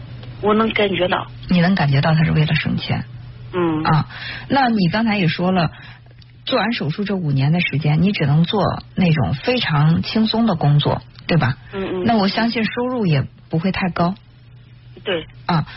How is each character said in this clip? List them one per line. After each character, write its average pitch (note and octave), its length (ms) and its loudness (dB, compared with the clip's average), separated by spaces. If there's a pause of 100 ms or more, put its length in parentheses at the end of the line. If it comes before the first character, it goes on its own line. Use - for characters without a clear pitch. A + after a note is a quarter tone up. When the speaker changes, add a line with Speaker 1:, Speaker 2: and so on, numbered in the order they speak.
(400)
Speaker 1:
我 G#3 140 2
能 A3 180 2
感 G#3 160 2
觉 F3+ 200 0
到。 - 180 -4 (240)
Speaker 2:
你 F3+ 100 4
能 F#3 140 4
感 D3+ 160 2
觉 C#3 100 4
到 E3 140 2
他 D#3+ 100 4
是 D#3+ 80 0
为 D#3 140 2
了 D3+ 80 0
省 - 240 -2
钱？ - 260 -4 (480)
Speaker 1:
嗯。 E3 320 0
Speaker 2:
啊， D3+ 240 0 (400)
那 C4 200 2
你 G3+ 200 2
刚 G#3+ 160 0
才 G#3 120 0
也 F3+ 120 2
说 F3 240 0
了， F3 180 0 (760)
做 B3+ 140 0
完 G#3+ 140 0
手 F3 180 -4
术 G3+ 140 -4
这 G3+ 100 -4
五 E3+ 160 -2
年 C#3 220 2
的 F3 80 2
时 C#3 180 -2
间， D#3 240 2
你 G3 80 4
只 F3 160 -2
能 D3+ 160 4
做 E3 400 0 (140)
那 F3 160 4
种 C3 220 0
非 B3 240 -2
常 D#3+ 440 2
轻 A3 240 0
松 A3+ 180 0
的 G3 120 2
工 D3 240 4
作， - 220 0 (260)
对 F3 100 2
吧？ A#2+ 180 0 (160)
Speaker 1:
嗯， F#3 280 -4
嗯。 F3+ 40 -2
Speaker 2:
那 A#3 120 4
我 G3 100 4
相 A3+ 240 0
信 A3+ 140 -2
收 B3 240 -2
入 B3 180 -2
也 C#3+ 180 2 (240)
不 E3 120 0
会 F#3+ 100 0
太 F3+ 200 -2
高。 F3 260 0 (880)
Speaker 1:
对。 E3+ 220 -4 (200)
Speaker 2:
啊， E3 200 0 (100)